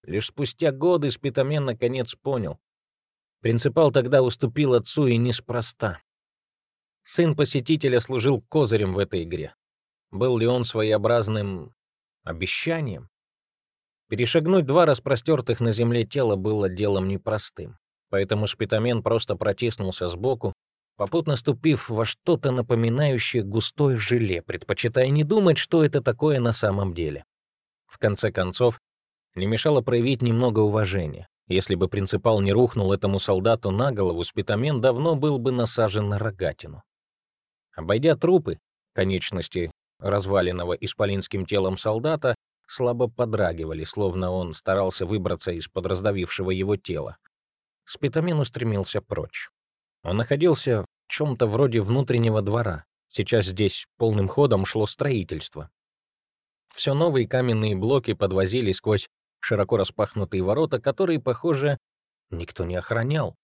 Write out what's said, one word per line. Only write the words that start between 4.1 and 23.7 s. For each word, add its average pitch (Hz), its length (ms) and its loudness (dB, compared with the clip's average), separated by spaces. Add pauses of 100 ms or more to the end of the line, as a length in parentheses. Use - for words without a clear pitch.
уступил 127 520 0
отцу 135 340 2
и 117 100 4
неспроста. 117 840 -4 (1000)
Сын 160 320 2
посетителя 139 640 2
служил 127 420 0
козырем 107 520 0
в 95 60 -2
этой 92 240 -2
игре. 82 320 -8 (560)
Был 120 260 0
ли 113 80 2
он 120 200 0
своеобразным 107 1080 0 (500)
обещанием? 92 840 -6 (1000)
Перешагнуть 156 560 2
два 160 200 4
распростёртых 131 760 0
на 117 100 2
земле 117 340 0
тела 117 300 0
было 101 340 0
делом 95 380 0
непростым, 101 680 -6 (320)
поэтому 101 360 0
Спитамен 113 580 -2
просто 110 320 0
протиснулся 98 760 -2
сбоку, 107 440 -4 (440)
попутно 147 400 -2
ступив 139 520 0
во 113 140 0
что-то - 480 0
напоминающее 120 920 0
густое 113 560 0